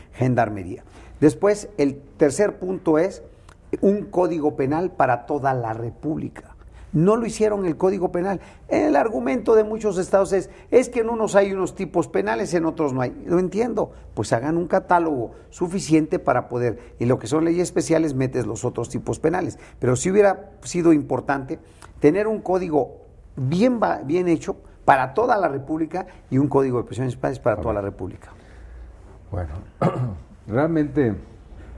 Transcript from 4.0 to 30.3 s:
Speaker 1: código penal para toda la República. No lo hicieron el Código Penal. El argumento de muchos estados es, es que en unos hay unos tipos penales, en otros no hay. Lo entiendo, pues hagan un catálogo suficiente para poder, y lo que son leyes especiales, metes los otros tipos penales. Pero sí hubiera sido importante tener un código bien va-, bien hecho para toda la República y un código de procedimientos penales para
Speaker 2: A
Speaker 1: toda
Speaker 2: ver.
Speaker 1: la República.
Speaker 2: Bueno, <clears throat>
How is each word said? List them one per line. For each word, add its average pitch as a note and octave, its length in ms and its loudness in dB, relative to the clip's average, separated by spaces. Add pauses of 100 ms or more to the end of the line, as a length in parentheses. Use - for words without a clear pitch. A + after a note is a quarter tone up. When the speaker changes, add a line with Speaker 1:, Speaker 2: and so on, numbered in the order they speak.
Speaker 1:
código D#3+ 500 0
penal D3 380 -2
para B2 340 0
toda C3+ 260 0
la A2+ 200 -4
República. D3 800 -8 (400)
No F#3+ 240 4
lo A#3 80 -4
hicieron G#3 400 0
el D#3 100 -2
Código F3+ 380 0
Penal. F3+ 260 -2 (300)
El D4+ 260 2
argumento A#3+ 580 0
de G#3+ 120 6
muchos G#3+ 320 -4
estados F#3+ 340 2
es, F#3+ 180 -2 (220)
es B3 160 4
que A#3+ 140 -2
en A3+ 80 0
unos A3 260 -2
hay G3+ 160 6
unos F#3+ 240 -4
tipos F3 320 -2
penales, G3 460 -2
en E3 120 2
otros D#3 280 0
no C3 80 -2
hay. B2 100 -2 (140)
Lo F3 120 2
entiendo, G3+ 540 -2 (220)
pues A2 180 -2
hagan C#3 240 0
un E3+ 120 -2
catálogo E3+ 640 0 (180)
suficiente E3 680 0
para B2 280 0
poder, A#2+ 500 -4
y A#2+ 60 -2
lo A#2+ 160 2
que G#2+ 80 -10
son D#3 160 0
leyes E3+ 200 0
especiales, D#3+ 500 0
metes C3 340 -2
los A2 160 -8
otros A#2 240 -4
tipos A#2 320 -6
penales. E3+ 400 -2 (180)
Pero B2 200 0
sí F3 120 -2
hubiera G3 420 2 (120)
sido E3+ 300 4
importante C3+ 680 -2 (400)
tener F#3+ 280 4
un A3 120 -2
código F3 640 -2 (340)
bien F#3+ 480 2
va-, E3+ 180 0
bien F3 280 0
hecho E3+ 260 -2 (300)
para C3+ 280 4
toda A#3+ 220 2
la F3+ 140 2
República D#3 580 -6 (220)
y C3 80 0
un C#3+ 100 4
código C3+ 300 2
de G#2+ 80 -2
procedimientos B2 340 -6
penales C#3 200 -4
para A2 180 2
Speaker 2:
A - 20 -8
Speaker 1:
toda G#2+ 140 -2
Speaker 2:
ver. G2+ 100 -2
Speaker 1:
la G2+ 60 -4
República. - 400 -12 (1000)
Speaker 2:
Bueno, F2+ 200 -6 (300)
<clears throat> B2 680 -4